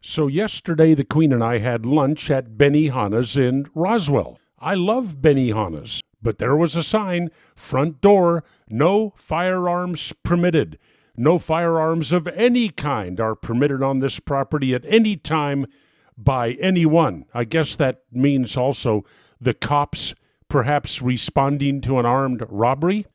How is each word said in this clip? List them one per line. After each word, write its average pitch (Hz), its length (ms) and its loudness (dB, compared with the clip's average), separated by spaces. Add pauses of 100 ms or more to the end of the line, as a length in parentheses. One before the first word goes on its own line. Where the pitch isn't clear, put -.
So 151 260 -2
yesterday, 160 640 2
the 139 100 0
Queen 151 280 2
and 117 100 2
I 117 160 0
had 117 260 -2
lunch 143 460 0
at 123 260 -2
Benihana's 131 800 2
in 135 380 2
Roswell. 156 640 0 (220)
I 170 140 -4
love 196 420 -2
Benihana's, 117 840 0 (220)
but 110 160 -2
there 123 160 0
was 165 220 0
a 165 80 -2
sign, 180 460 -2 (260)
"Front 147 440 -4
door, 175 440 4 (240)
no 196 480 0
firearms 180 960 -4 (100)
permitted." 165 560 0 (380)
No 151 240 2
firearms 165 720 -2
of 175 160 0
any 233 400 2
kind 107 500 -4
are 110 160 -2
permitted 135 480 0
on 135 160 0
this 131 220 -2
property 139 540 -2
at 123 120 -4
any 214 300 2
time 143 500 -2 (500)
by 120 360 0
anyone. 160 720 2 (100)
I 120 80 -2
guess 139 320 -2
that 135 280 -2 (100)
means 131 440 0
also 123 480 -2 (360)
the 120 140 0
cops - 600 -2 (340)
perhaps 139 540 -2
responding 139 800 0
to 127 180 -2
an 120 80 0
armed 127 420 0
robbery. 143 680 0